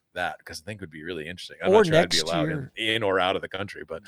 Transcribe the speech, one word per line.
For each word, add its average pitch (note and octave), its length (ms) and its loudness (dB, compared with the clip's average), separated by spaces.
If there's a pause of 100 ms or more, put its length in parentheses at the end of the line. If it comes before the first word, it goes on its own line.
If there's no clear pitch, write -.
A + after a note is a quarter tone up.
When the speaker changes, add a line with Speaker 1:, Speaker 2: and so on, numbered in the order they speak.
(140)
Speaker 1:
that E2+ 320 -4
'cause - 160 -14
I - 20 -20
think G#2 140 -12
it F#2+ 40 -12
would D#2+ 80 -12
be D2+ 120 -16
really D#2+ 260 -8
interesting. F2 340 -14
I'm F#3 80 4
Speaker 2:
Or - 20 6 (120)
Speaker 1:
not - 20 -2
sure D#3 100 0
I'd E3+ 140 4
be E3 60 0
Speaker 2:
next D#3+ 60 2
Speaker 1:
allowed D#3+ 260 0
Speaker 2:
year. D3+ 280 -6
Speaker 1:
in, A2 120 -2
in A2+ 140 2
or F#2+ 180 4
out F#2+ 160 2
of F2 60 -4
the - 60 -10
country, F#2+ 380 -8
but E2 200 -10